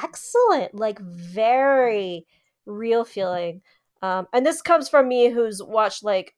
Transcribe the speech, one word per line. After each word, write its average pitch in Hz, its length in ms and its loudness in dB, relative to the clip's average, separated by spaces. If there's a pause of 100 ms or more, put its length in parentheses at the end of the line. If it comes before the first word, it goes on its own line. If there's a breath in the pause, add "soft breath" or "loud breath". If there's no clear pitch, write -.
excellent, 339 720 0
like, 214 240 -4
very 208 1300 0 (400)
real 226 380 -2
feeling. 180 580 -6 (400)
Um, 185 300 -4
and 254 120 2
this 320 180 0
comes 320 260 2
from 277 180 4
me 247 240 4
who's 220 320 -4
watched, 214 400 -2
like, 196 360 -4